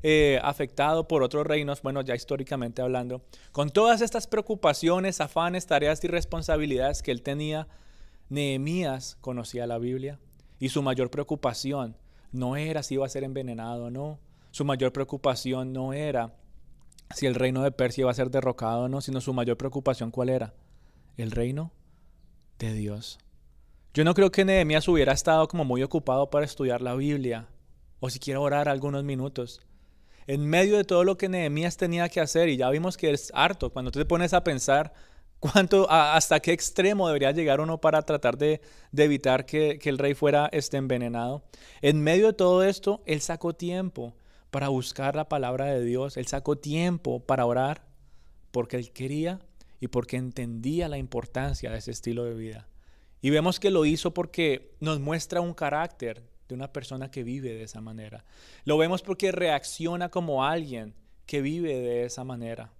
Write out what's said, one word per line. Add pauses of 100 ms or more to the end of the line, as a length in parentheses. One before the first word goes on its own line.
eh,
afectado
por
otros
reinos,
bueno,
ya
históricamente
hablando. (260)
Con
todas
estas
preocupaciones,
afanes,
tareas
y
responsabilidades
que
él
tenía, (640)
Nehemías
conocía
la
Biblia (400)
y
su
mayor
preocupación (360)
no
era
si
iba
a
ser
envenenado
o
no. (320)
Su
mayor
preocupación
no
era (800)
si
el
reino
de
Persia
iba
a
ser
derrocado
o
no,
sino
su
mayor
preocupación,
¿cuál
era? (640)
El
reino (880)
de
Dios. (760)
Yo
no
creo
que
Nehemías
hubiera
estado
como
muy
ocupado
para
estudiar
la
Biblia (540)
o
siquiera
orar
algunos
minutos. (680)
En
medio
de
todo
lo
que
Nehemías
tenía
que
hacer,
y
ya
vimos
que
es
harto,
cuando
tú
te
pones
a
pensar (460)
cuánto,
a-,
hasta
qué
extremo
debería
llegar
uno
para
tratar
de, (300)
de
evitar
que,
que
el
rey
fuera,
este,
envenenado. (360)
En
medio
de
todo
esto,
él
sacó
tiempo (340)
para
buscar
la
palabra
de
Dios,
él
sacó
tiempo
para
orar, (640)
porque
él
quería (400)
y
porque
entendía
la
importancia
de
ese
estilo
de
vida. (580)
Y
vemos
que
lo
hizo
porque
nos
muestra
un
carácter (240)
de
una
persona
que
vive
de
esa
manera. (400)
Lo
vemos
porque
reacciona
como
alguien (300)
que
vive
de
esa
manera.